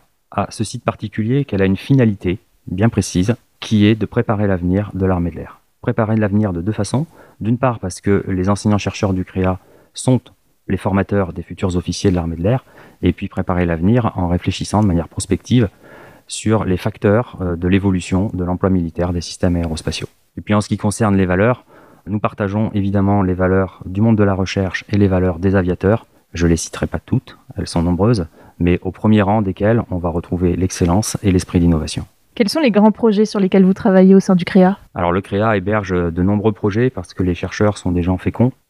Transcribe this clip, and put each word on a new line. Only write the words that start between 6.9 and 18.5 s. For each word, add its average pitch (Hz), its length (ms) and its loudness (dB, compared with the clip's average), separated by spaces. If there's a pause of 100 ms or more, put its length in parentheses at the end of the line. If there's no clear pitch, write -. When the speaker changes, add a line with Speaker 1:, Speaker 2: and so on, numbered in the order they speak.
Speaker 1:
D'une 113 180 -2
part, 123 180 0
parce - 240 -10
que 98 260 0
les 92 220 -2
enseignants-chercheurs 101 640 -2
du 92 100 -4
créa 92 360 -2 (340)
sont 127 260 0 (480)
les 95 100 -2
formateurs 98 540 -2
des 82 120 -10
futurs 90 320 -6
officiers 90 340 -2
de 90 60 2
l'armée 82 220 -4
de 80 40 -8
l'air, 113 240 0 (380)
et 92 100 2
puis - 140 -10
préparer 90 400 -2
l'avenir 98 480 0
en 90 140 -2
réfléchissant - 520 -2
de 107 60 4
manière 85 200 0
prospective - 600 0 (560)
sur 107 380 -2
les 92 140 0
facteurs, 107 640 -2
euh, 87 140 -4
de 85 120 -4
l'évolution 95 640 0
de 90 100 -4
l'emploi 90 280 -2